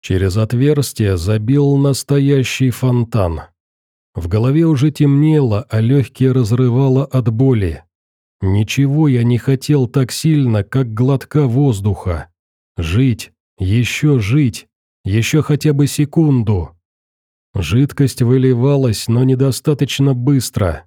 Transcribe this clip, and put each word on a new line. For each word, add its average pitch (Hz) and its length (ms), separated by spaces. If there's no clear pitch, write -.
Через 95 360
отверстие 120 800
забил 110 580
настоящий 139 920
фонтан. 113 720
В 85 120
голове 131 380
уже 151 260
темнело, 143 800
а 110 100
лёгкие 127 540
разрывало 127 720
от 120 240
боли. 110 540
Ничего 135 680
я 123 160
не 120 140
хотел 135 500
так 131 240
сильно, 131 520
как 127 300
глотка 131 520
воздуха. 104 840
Жить, 101 540
ещё 120 640
жить, 120 480
ещё 113 360
хотя 151 320
бы 139 140
секунду. 127 840
Жидкость 120 680
выливалась, 131 880
но 120 160
недостаточно 135 880
быстро. 123 720